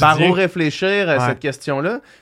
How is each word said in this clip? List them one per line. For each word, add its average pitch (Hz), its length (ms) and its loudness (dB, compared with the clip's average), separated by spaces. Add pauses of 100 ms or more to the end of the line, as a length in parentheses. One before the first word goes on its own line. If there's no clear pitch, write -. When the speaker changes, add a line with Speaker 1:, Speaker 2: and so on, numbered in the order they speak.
Speaker 1:
par 156 140 4
où 180 100 4
réfléchir 180 760 -2
à 147 100 2
Speaker 2:
Ouais. 123 120 0
Speaker 1:
cette 120 100 -4
question-là. 151 600 -4 (220)